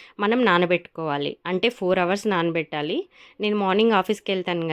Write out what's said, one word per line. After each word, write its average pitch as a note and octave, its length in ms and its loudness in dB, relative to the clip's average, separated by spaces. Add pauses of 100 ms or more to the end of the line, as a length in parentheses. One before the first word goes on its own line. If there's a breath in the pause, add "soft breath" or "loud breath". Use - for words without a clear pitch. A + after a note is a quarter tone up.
(240 loud breath)
మనం A3+ 240 0
నానబెట్టుకోవాలి. E3+ 840 0 (200)
అంటే F#3 160 0 (100)
ఫోర్ F#3 260 0
అవర్స్ G3 300 -2
నానబెట్టాలి. E3 640 -2 (440 loud breath)
నేను G#3 200 0
మార్నింగ్ G#3 380 4
ఆఫీస్కి G3+ 340 -2
వెళ్తాను F3 400 -4